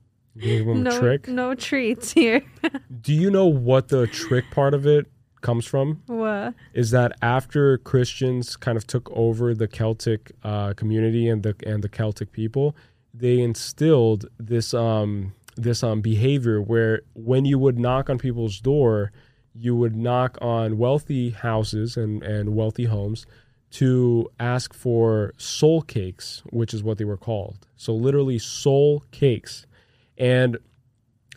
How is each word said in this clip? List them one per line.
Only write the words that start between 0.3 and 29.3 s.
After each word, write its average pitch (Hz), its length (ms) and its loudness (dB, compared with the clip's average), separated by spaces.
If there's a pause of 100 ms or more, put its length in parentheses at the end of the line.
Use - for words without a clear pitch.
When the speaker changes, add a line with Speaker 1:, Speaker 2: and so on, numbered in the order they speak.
Speaker 1:
You 110 80 -16 (180)
give 110 60 0
them 113 120 2
a - 80 2
Speaker 2:
No, 247 140 0
Speaker 1:
trick? 123 280 2
Speaker 2:
no 254 260 -2
treats 254 600 -4
here. 233 280 4 (220)
<laughs> 180 380 -6
Speaker 1:
Do 147 120 0
you 175 160 4
know 196 160 4
what 131 440 4
the 127 180 2
trick - 420 -2
part 143 240 2
of 143 140 0
it 147 180 4 (360)
comes 117 240 -2
from? 139 420 -2
Speaker 2:
What? 226 480 -6 (180)
Speaker 1:
Is 120 180 0
that 123 300 2
after 131 560 2
Christians 123 800 -2
kind 117 200 -4
of 110 120 -6
took 123 240 -6
over 117 420 0
the 110 140 -2
Celtic, 110 640 -4 (120)
uh, 104 300 -4
community 110 540 0
and 107 160 0
the, 107 100 -2 (140)
and 104 160 -4
the 104 60 -4
Celtic 107 420 -6
people, 135 440 -2 (380)
they 123 260 2
instilled 117 840 2 (140)
this, 117 340 -4
um, 104 600 -2 (240)
this, 120 260 -2
um, 110 160 0
behavior 113 640 2
where 110 400 0 (120)
when 127 300 0
you 139 160 4
would 131 180 4
knock 127 320 0
on 127 80 0
people's 117 440 -4
door, 117 500 2 (420)
you 120 220 -2
would 117 220 0
knock 123 440 -2
on 113 360 -2
wealthy 123 540 -2
houses 110 640 -4
and, 107 260 -4
and 104 320 -4
wealthy 110 300 -2
homes 104 400 -4 (460)
to 123 580 2 (100)
ask 123 340 -4
for 113 640 0
soul 156 440 2
cakes, - 600 -8 (100)
which 117 220 -2
is 107 100 -6
what 107 140 -4
they 110 80 -4
were 101 120 -6
called. 98 580 -8
So - 180 -6
literally 131 460 2
soul 147 720 2
cakes. - 540 -2 (560)